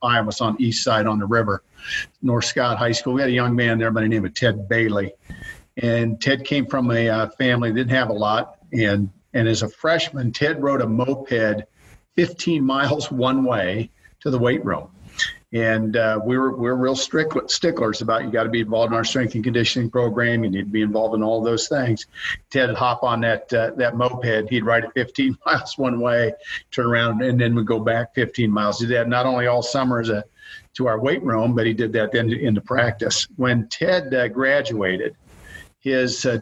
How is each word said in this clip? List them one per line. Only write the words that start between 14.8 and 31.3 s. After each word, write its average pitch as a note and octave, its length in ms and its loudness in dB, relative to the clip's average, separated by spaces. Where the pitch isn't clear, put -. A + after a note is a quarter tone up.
And, A2+ 420 0
uh, A2 300 2
we B2+ 120 2
were, C3 200 0
we're B2 180 0
real C3 220 0
strict, D#3 520 -2
sticklers B2+ 520 0
about A2+ 240 0
you A#2 60 -6
gotta A2+ 180 0
be A#2 100 0
involved A2+ 320 0
in A2+ 60 0
our A2+ 80 0
strength B2 280 -2
and A2 120 -2
conditioning A#2 440 0
program. A#2 540 0
You G#2 60 0
need G2 160 -2
to G2+ 40 -8
be A2 120 0
involved A2 340 0
in G#2+ 80 0
all A2 180 0
those A2+ 280 -2
things. B2 360 0
Ted C3 180 2
would A2+ 100 -2
hop B2 240 0
on A#2 200 0
that, A2+ 320 0
uh, A2+ 240 2
that A#2+ 180 0
moped. A#2 540 0
He'd A2+ 160 0
ride A#2 180 2
it - 100 -10
fifteen B2+ 480 -2
<laughs> - 40 -12
miles C#3+ 320 -2
one B2 240 -2
way, A#2+ 320 2
turn A#2+ 160 0
around, A#2 340 2
and B2+ 180 2
then A#2 160 2
would A#2 100 2
go A2+ 140 0
back A2+ 340 -2
fifteen A#2 380 0
miles. G#2 300 0
He A#2 60 -2
did A#2+ 100 2
that A#2 100 0
not B2 180 2
only B2 220 0
all B2 140 2
summer B2+ 400 0
as A2+ 80 -2
a, G#2 160 -2
to B2+ 140 -2
our A2 120 0
weight C#3+ 240 0
room, A#2 320 0